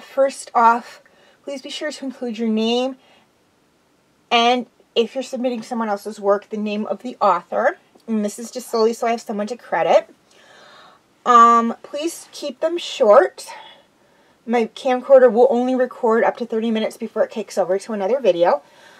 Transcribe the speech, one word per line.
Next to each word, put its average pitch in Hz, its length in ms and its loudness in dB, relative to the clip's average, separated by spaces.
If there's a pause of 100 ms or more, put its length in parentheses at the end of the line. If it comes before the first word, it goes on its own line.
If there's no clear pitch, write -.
First - 520 -4
off, 233 480 2 (440)
please 277 160 -12
be 285 80 -18
sure 294 220 -8
to - 140 -14
include 240 320 -10
your 226 120 -4
name, 240 480 -2 (1300)
and 240 340 2 (300)
if 226 180 0
you're 262 100 -6
submitting 247 380 -6
someone 226 280 -6
else's 208 300 -8
work, 202 300 0
the 214 80 -10
name 208 300 -6
of - 160 -8
the 247 180 -12
author. 208 560 -2 (300)
And 214 180 -2
this 208 140 -10
is 233 100 -14
just 254 200 -14
solely 226 240 0
so 233 120 -6
I 226 60 -2
have 233 100 -6
someone 208 260 -8
to 240 80 -10
credit. 185 540 0 (1120)
Um, 233 600 6
please 311 480 -8
keep 285 280 -12
them 339 200 -2
short. 262 680 4 (1000)
My 233 180 0
camcorder 254 640 4
will 233 200 4
only 247 240 0
record 240 480 0
up - 140 0
to 233 100 -8
thirty 226 240 -4
minutes 214 260 -4
before 220 260 -6
it - 60 -2
kicks 214 300 -8
over 180 180 0
to 220 160 -8
another 208 260 -2
video. 185 440 2 (360)